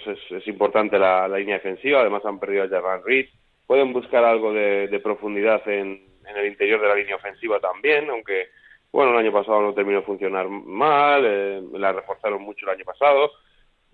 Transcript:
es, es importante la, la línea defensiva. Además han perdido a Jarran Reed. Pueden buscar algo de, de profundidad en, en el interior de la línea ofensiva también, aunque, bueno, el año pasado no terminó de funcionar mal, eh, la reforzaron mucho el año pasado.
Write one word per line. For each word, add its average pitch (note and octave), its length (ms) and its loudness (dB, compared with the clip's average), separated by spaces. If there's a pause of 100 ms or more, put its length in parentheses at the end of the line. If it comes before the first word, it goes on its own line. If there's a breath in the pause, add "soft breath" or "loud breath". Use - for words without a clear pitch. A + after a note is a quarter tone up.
es, G2+ 120 -8 (120)
es F2+ 160 -10
importante G#2 520 0
la, F#2 280 4
la G2 120 -2
línea G2+ 180 -2
defensiva. C3 440 0
Además G2+ 240 0
han G2+ 140 -6
perdido G2 260 -2
a F#2 40 -4
Jarran F#2 360 -2
Reed. C3 220 0 (400)
Pueden C3 260 2
buscar A#2+ 320 2
algo A2 280 2
de, G2+ 360 0
de G2+ 120 -4
profundidad G#2 680 -2
en, G2 340 -4 (240)
en G#2 100 -12
el G2+ 100 -2
interior G#2 340 0
de G#2 80 2
la G2+ 60 4
línea G2+ 220 -2
ofensiva G2+ 440 -4
también, D3 480 0
aunque, G2 400 -6 (440 soft breath)
bueno, C3 200 4
el A#2+ 140 4
año G#2 60 2
pasado G#2 280 2
no G#2 140 0
terminó G2+ 240 2
de G2 80 -4
funcionar F#2+ 420 -4
mal, C#3+ 800 2
eh, G2+ 360 -2 (120)
la G2 180 0
reforzaron G2 480 -6
mucho G2+ 260 -14
el F#2+ 100 -2
año F#2 80 -18
pasado. C#3 460 2 (640)